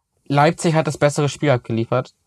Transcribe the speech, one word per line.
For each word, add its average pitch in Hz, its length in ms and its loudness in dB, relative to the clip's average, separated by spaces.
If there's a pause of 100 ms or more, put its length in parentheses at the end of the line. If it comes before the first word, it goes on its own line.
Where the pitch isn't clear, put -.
(260)
Leipzig 156 500 2
hat 156 120 0
das 143 100 -4
bessere 147 300 0
Spiel 143 220 -2
abgeliefert. 120 640 -2 (140)